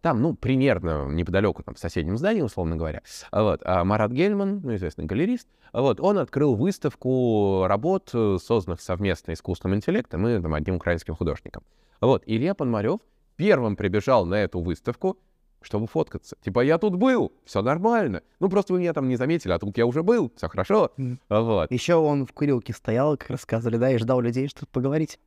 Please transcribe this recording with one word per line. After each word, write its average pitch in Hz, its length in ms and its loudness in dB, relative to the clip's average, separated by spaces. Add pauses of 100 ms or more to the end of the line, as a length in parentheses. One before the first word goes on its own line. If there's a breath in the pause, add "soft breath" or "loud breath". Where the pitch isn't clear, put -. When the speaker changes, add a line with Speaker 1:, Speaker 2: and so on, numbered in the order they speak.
Speaker 1:
там, 131 220 2
ну, 147 120 2
примерно 98 760 2
неподалёку, 90 500 0
там, - 120 -16
в - 40 -20
соседнем 85 380 -4
здании, 196 240 0
условно 85 360 -2
говоря, 80 260 -6 (280 loud breath)
вот, 101 360 2
а 90 180 2
Марат 107 280 2
Гельман, 196 520 0
ну, 120 120 -4
известный 82 280 -6
галерист, 156 420 -2 (280 soft breath)
вот, 127 260 2
он 202 160 2
открыл 143 380 2 (420)
выставку 107 720 2
работ, 123 480 0
э, 104 280 2
созданных 98 380 -2
совместно 92 540 -4
искусственным 92 420 -2
интеллектом 113 500 -2
и, 113 140 2
там, 80 140 -2
одним 76 220 -2
украинским 85 380 -4
художником. - 480 -6 (380)
Вот, 120 260 2
Илья 131 280 -2
Пономарёв 120 460 -2 (360)
первым 139 400 2
прибежал 104 500 2
на 90 100 0
эту 92 240 -2
выставку, 113 580 -4 (460)
чтобы 107 220 -4
фоткаться. - 580 -6
Типа, 104 200 -2
"Я 156 140 4
тут 190 180 0
был, 226 360 2 (120)
всё - 180 -2
нормально. 170 600 0 (180)
Ну, 185 80 2
просто 190 240 0
вы 180 80 0
меня 175 120 0
там 139 160 -2
не 127 60 2
заметили, 127 380 0
а 85 80 0
тут 101 180 -4
я 117 80 4
уже 127 160 0
был, 185 340 2
всё - 120 -6
хорошо". 107 480 2
Speaker 2:
Мгм. 123 320 -6
Speaker 1:
Вот. 107 420 2
Speaker 2:
Ещё 160 320 2
он 143 240 2
в - 60 -18
курилке 135 400 -2
стоял, 135 440 0
как - 140 -14
рассказывали, 117 460 -4
да, 127 160 2
и 120 60 2
ждал 123 220 2
людей, 120 280 -2
чтобы - 240 -14
поговорить. 139 540 -2